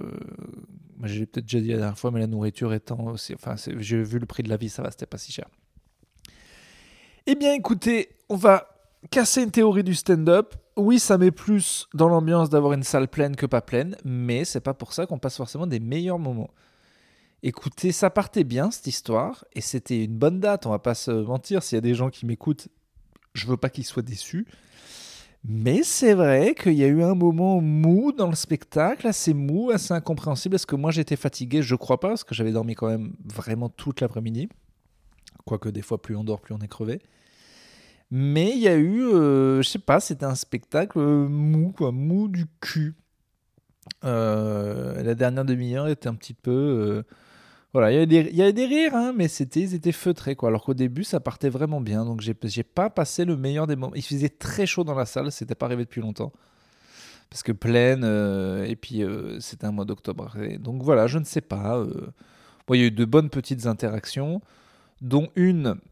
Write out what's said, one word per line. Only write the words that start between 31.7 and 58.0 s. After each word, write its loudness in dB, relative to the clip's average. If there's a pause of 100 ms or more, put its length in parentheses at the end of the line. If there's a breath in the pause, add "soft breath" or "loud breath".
crois 0
pas, -2
parce -2
que -12
j'avais -2
dormi -2
quand -4
même -4 (100)
vraiment -6
toute -8
l'après-midi. -4 (960)
Quoique -6
des -8
fois, -6
plus -8
on -6
dort, -4
plus -12
on -8
est -10
crevé. -6 (1160 soft breath)
Mais 2
il -2
y 4
a 6
eu, 2
euh, 4
je 0
sais -6
pas, 4
c'était -6
un -2
spectacle, -4
euh, 4
mou, 2
quoi, -2
mou 0
du -2 (160)
cul. -4 (1120)
Euh, -2
la 0
dernière 0
demi-heure -2
était -4
un -4
petit -14
peu, -4
euh, 0 (680 soft breath)
voilà, 6
il 4
y 6
avait 6
des, 6
il -8
y 4
avait 6
des 0
rires, 2
hein, 0
mais 2
c'était, -2
ils -4
étaient -2
feutrés, -2
quoi. 0
Alors 0
qu'au -2
début, -2
ça -2
partait -4
vraiment -2
bien, -2
donc -4
j'ai, -4
j'ai -4
pas -2
passé -2
le 0
meilleur -2
des -2
moments. -8
Il -6
faisait -2
très -4
chaud -2
dans -4
la -2
salle, -4
c'était -8
pas -4
arrivé -2
depuis -8
longtemps. -8 (960 loud breath)
Parce -14
que -6
pleine, 2